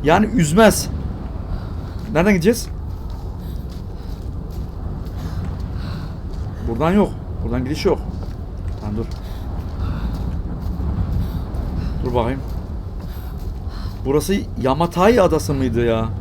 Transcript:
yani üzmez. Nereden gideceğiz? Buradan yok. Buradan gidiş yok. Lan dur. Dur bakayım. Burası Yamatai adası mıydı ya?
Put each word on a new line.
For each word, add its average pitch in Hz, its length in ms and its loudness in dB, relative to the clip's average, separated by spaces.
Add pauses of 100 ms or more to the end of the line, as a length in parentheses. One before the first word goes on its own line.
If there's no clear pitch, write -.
yani 175 220 6
üzmez. 180 640 6 (1200)
Nereden 196 200 6
gideceğiz? 190 340 4 (4000)
Buradan 139 220 2
yok. 196 180 6 (340)
Buradan 123 200 0
gidiş 131 220 -2
yok. 160 140 4 (840)
Lan 104 140 -4
dur. 113 80 -2 (3000)
Dur 123 100 0
bakayım. 123 240 2 (1700)
Burası 147 300 2 (260)
Yamatai 170 600 6
adası 160 320 4
mıydı 120 320 2
ya? 113 240 2 (120)